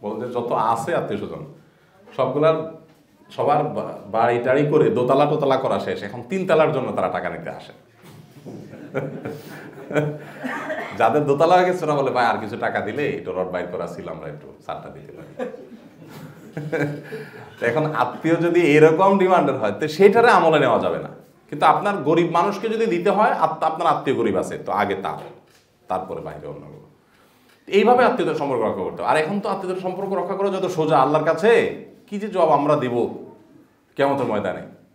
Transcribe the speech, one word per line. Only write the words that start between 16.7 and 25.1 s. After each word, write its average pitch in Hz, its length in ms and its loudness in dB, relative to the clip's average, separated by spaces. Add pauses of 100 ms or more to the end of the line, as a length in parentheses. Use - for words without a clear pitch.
তো 117 60 0
এখন 120 200 0
আত্মীয় 160 500 0
যদি 170 240 2
এরকম 160 580 6
ডিমান্ডের 175 380 4
হয়, 107 240 -2
তো 156 80 -4
সেইটারে 202 400 6
আমলে 165 300 6
নেওয়া 123 200 4
যাবে 87 200 -2
না। - 100 -8 (420)
কিন্তু 160 160 0
আপনার 196 300 4
গরিব 160 340 2
মানুষকে 196 380 0
যদি 220 180 0
দিতে 175 240 0
হয়, 214 200 4
আত-, 160 340 0
আপনার 165 240 0
আত্মীয় 143 280 0
গরিব 110 200 0
আছে, 80 220 -4
তো 92 140 -8
আগে 98 220 0
তার, 78 240 -6 (680)